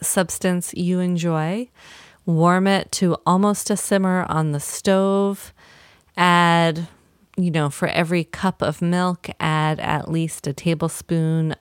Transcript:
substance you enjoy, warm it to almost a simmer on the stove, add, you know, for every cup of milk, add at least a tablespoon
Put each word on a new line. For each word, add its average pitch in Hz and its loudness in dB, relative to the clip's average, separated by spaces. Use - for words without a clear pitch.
substance 180 -2
you 180 -2
enjoy, 175 -2
warm 175 4
it 196 0
to 175 0
almost 196 2
a 208 0
simmer 185 0
on 156 0
the 143 -2
stove, 196 0
add, 170 4
you 180 0
know, 151 0
for - -4
every 170 0
cup - -4
of 147 -2
milk, 180 0
add 156 0
at - -4
least 165 -4
a 143 -2
tablespoon 160 -2